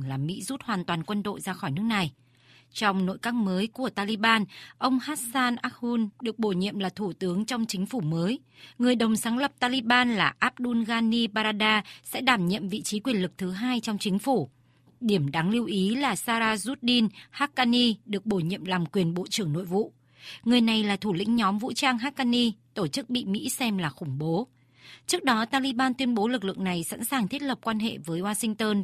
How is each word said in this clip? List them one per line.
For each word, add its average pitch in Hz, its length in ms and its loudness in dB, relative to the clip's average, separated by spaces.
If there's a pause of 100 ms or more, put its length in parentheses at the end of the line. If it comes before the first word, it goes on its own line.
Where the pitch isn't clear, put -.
là 135 80 -4
Mỹ 165 260 -4
rút 269 220 -8
hoàn 185 200 -2
toàn 170 180 -2
quân 208 200 -4
đội 196 180 -6
ra 185 120 -6
khỏi 185 180 -6
nước 156 120 -2
này. 208 300 0 (600)
Trong 190 340 0
nội 185 160 -2
các 240 120 -2
mới 196 320 0
của 247 240 -4
Taliban, 214 540 2 (340)
ông 262 240 0
Hassan 262 540 -2
Akhund 240 520 -2 (140)
được 226 160 -4
bổ 214 140 2
nhiệm 190 260 -2
là 190 100 -2
thủ 185 240 -4
tướng 185 320 -2
trong 226 220 -2
chính 190 200 -4
phủ 247 140 -4
mới. 170 400 0 (380)
Người 247 160 4
đồng 226 220 2
sáng 233 220 -2
lập 277 200 0
Taliban 247 520 2
là 185 280 2
Abdul 240 460 0
Ghani 226 420 2
Baradar 214 580 2 (180)
sẽ - 180 -8
đảm 240 260 4
nhiệm 196 220 0
vị 208 140 -4
trí 214 180 -2
quyền 214 220 0
lực 175 160 -2
thứ 185 120 -4
hai 233 300 -2
trong 214 180 -2
chính 202 200 0
phủ. 208 320 0 (500)
Điểm 190 300 2
đáng 165 200 0
lưu 233 160 2
ý 196 280 0
là 262 200 0
Sarajuddin 226 920 2 (240)
Haqqani 247 600 2 (120)
được 202 200 -4
bổ 202 120 2
nhiệm 170 260 -2
làm 185 220 0
quyền 170 280 2
bộ 180 160 -4
trưởng 170 220 -2
nội 175 120 -2
vụ. 190 280 0 (520)
Người 240 160 6
này 220 240 4
là 202 120 0
thủ 202 160 -2
lĩnh 202 240 0
nhóm 208 220 2
vũ 254 140 -4
trang 254 260 2
Haqqani, 240 520 2 (240)
tổ 190 120 0
chức 190 240 -4
bị 247 140 -2
Mỹ 196 240 -2
xem 220 300 -2
là 160 120 0
khủng 139 280 -6
bố. 165 300 0 (580)
Trước - 180 0
đó, 233 200 2
Taliban 262 500 0
tuyên 247 200 0
bố 208 140 2
lực 247 160 -2
lượng 190 200 -4
này 175 200 0
sẵn - 200 -8
sàng 233 240 0
thiết 285 140 -6
lập 269 200 -2
quan 220 160 -2
hệ 208 200 -2
với 165 220 -4
Washington 208 640 0